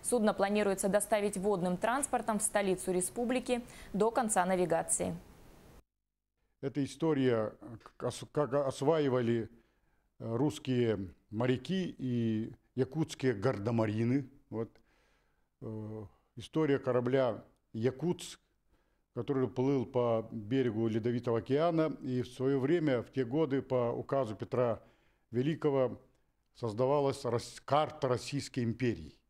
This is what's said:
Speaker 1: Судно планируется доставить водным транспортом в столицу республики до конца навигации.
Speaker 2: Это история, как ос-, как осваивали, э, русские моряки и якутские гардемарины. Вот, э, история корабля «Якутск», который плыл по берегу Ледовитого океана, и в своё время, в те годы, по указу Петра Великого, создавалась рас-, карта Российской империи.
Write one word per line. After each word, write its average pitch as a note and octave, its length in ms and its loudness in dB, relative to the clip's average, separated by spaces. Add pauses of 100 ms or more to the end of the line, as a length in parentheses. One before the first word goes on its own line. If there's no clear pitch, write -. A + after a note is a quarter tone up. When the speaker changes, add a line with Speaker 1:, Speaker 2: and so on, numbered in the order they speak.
Speaker 1:
Судно G#3+ 300 2
планируется G3+ 560 2
доставить G3+ 480 2
водным F3+ 400 0
транспортом A#3 600 0
в - 40 -2
столицу F#3+ 480 0
республики A#3+ 720 -2 (320)
до G#3+ 180 2
конца A3 320 2
навигации. F3 720 0 (1500)
Speaker 2:
Это C#3 180 -2
история, C3 720 2 (440)
как - 100 -4
ос-, A#2+ 240 -6
как C#3 220 0
осваивали, C3 960 2 (680)
э, A2+ 180 -6
русские A#2+ 760 0 (160)
моряки B2+ 680 -2
и A2+ 600 -2 (180)
якутские C3 600 0
гардемарины. A2+ 920 0 (220)
Вот, A2+ 220 -6 (920)
э, A2 440 -10 (320)
история C#3 420 0
корабля B2 680 0 (280)
«Якутск», B2+ 680 -4 (720)
который C3 340 0
плыл C3 380 0
по A#2 460 0
берегу A#2 560 0
Ледовитого A#2 500 0
океана, D#3 640 2
и B2+ 220 -2
в A#2+ 60 -8
своё C3+ 300 0
время, C#3 440 2
в - 80 -14
те C3 140 -2
годы, C#3 360 0
по B2 300 0
указу B2 440 -2
Петра A#2 460 0 (480)
Великого, C3 720 2 (540)
создавалась C3 680 0
рас-, A#2 380 -4
карта C#3+ 440 0
Российской B2+ 560 -2
империи. A2 500 -2 (160)